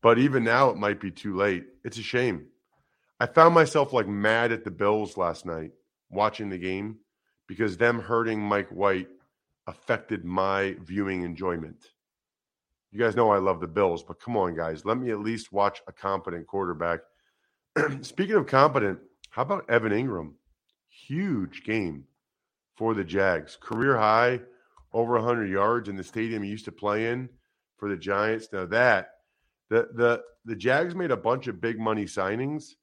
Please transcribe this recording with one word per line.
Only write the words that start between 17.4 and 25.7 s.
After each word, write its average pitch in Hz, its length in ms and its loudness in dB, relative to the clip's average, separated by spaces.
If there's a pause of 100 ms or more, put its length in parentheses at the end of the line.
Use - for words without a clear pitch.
<clears throat> 147 500 -6
Speaking 196 360 -2
of 143 100 2
competent, 131 500 4 (320)
how 123 140 -6
about 185 260 -6
Evan 113 220 2
Ingram? 101 420 -4 (560)
Huge 143 760 -6
game 87 420 -4 (680)
for 113 200 -2
the 98 80 -4
Jags. 87 580 0
Career 127 360 0
high, 113 420 4 (540)
over 117 240 2
a 110 40 2
hundred 113 300 0
yards 104 380 0